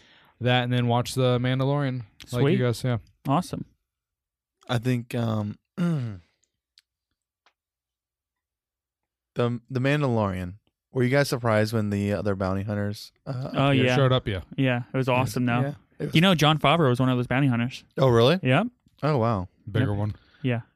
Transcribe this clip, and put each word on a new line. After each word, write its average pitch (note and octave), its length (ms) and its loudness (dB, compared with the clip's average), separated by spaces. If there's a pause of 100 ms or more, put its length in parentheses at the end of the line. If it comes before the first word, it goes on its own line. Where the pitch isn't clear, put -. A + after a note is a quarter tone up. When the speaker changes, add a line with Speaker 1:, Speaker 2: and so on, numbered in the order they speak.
(420)
Speaker 1:
That, B2 240 2
and B2 80 -2
then B2 140 0
watch A#2+ 260 0
The B2+ 260 2
Mandalorian. C3 640 -2 (280)
Like B2 100 -2
Speaker 2:
Sweet. C#3 180 2
Speaker 1:
you B2 60 0
guys, A#2+ 180 -2
yeah. B2 140 0 (300)
Speaker 2:
Awesome. - 380 -2 (1040)
Speaker 3:
I B2 80 -2
think, B2 360 -4
um, A2 440 -2 (100)
<clears throat> - 100 -20
the, C3 440 -4 (3250)
the A#2+ 440 -2
Mandalorian. A2+ 720 0 (400)
Were B2+ 100 0
you B2 60 2
guys C#3 200 2
surprised A2 440 0
when G#2+ 160 0
the G2+ 240 0
other G2+ 220 -2
bounty G2 280 -2
hunters, G#2 480 -8 (140)
uh, C3 280 -8
Speaker 2:
Oh, C#3 160 2
Speaker 3:
appeared? C3 180 2
Speaker 2:
yeah. B2+ 80 2
Speaker 1:
Showed C3+ 160 4
up, B2+ 160 -2
yeah. F#2+ 140 -4 (160)
Speaker 2:
Yeah, B2+ 240 0 (120)
it C3+ 40 -2
was C3 100 -2
awesome, B2 380 0
though. B2 160 0
Speaker 3:
Yeah, C#3+ 120 -4 (260)
it D3+ 80 -6
was C3+ 80 0
Speaker 2:
You D#3 60 6
know, F#3+ 140 4
Jon D3+ 240 4
Favreau D3 300 4
was B2 100 2
one C3 100 2
of B2+ 80 0
those B2 100 -2
bounty C3+ 200 0
hunters. A#2+ 360 -2 (140)
Speaker 3:
Oh, C3+ 120 4
really? B2 340 6
Speaker 2:
Yep. C#3+ 240 2 (360)
Speaker 3:
Oh, D3 140 0
wow. A2 300 0 (240)
Speaker 1:
Bigger G2+ 200 0
Speaker 2:
Yep. G2+ 60 -4
Speaker 1:
one. G#2 180 -4 (280)
Speaker 2:
Yeah. A#2+ 180 -2 (140)